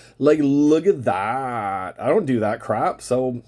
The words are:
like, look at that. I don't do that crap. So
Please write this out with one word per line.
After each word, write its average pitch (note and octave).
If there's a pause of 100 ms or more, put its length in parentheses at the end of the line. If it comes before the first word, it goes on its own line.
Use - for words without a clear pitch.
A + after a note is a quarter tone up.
(180)
like, D3+
look D3
at F3
that. G#2
I G#2+
don't F3
do C3
that G#2+
crap. B2+
So B2